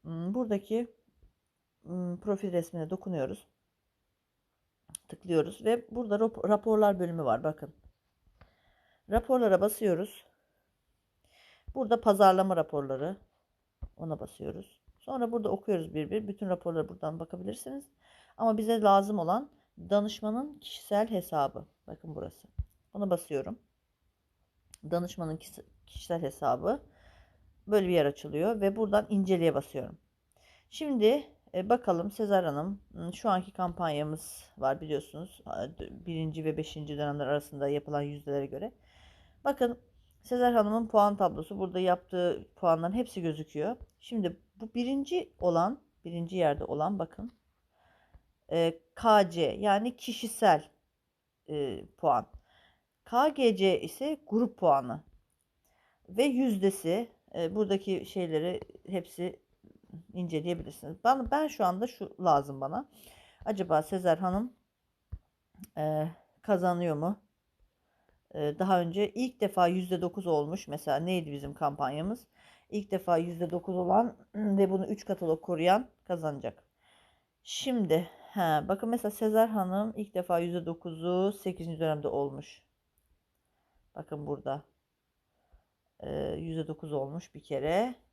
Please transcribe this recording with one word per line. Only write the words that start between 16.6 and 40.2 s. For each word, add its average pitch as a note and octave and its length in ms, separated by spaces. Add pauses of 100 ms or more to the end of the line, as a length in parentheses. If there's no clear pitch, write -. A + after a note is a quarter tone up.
buradan D#3+ 300
bakabilirsiniz. G3+ 680 (520)
Ama A3 220
bize A3+ 220
lazım G3 380
olan F#3 320 (280)
danışmanın G#3+ 800
kişisel - 520
hesabı. E3 560 (200)
Bakın - 280
burası. - 340 (460)
Buna G3+ 160
basıyorum. D#3 480 (1300)
Danışmanın F3 460
kişi-, - 280 (220)
kişisel - 360
hesabı. C#3+ 600 (840)
Böyle G3 220
bir F3+ 40
yer D#3 140
açılıyor D3+ 540
ve G3 160
buradan G#3 340
inceleye F#3 440
basıyorum. - 440 (720)
Şimdi, C4+ 560 (280)
e, F#3 140
bakalım G3+ 420
Sezer G3+ 340
Hanım, E3 360 (100)
m, E3+ 220
şu - 180
anki F#3 220
kampanyamız D#3 920 (140)
var C3+ 220
biliyorsunuz. D3+ 640
A, - 320
d-, - 280
birinci D#3+ 380
ve D#3 120
beşinci D3+ 420
dönemler D3 280
arasında C#3+ 420
yapılan C#3+ 340
yüzdelere C#3+ 440
göre. D#3 260 (720)
Bakın B3 340 (440)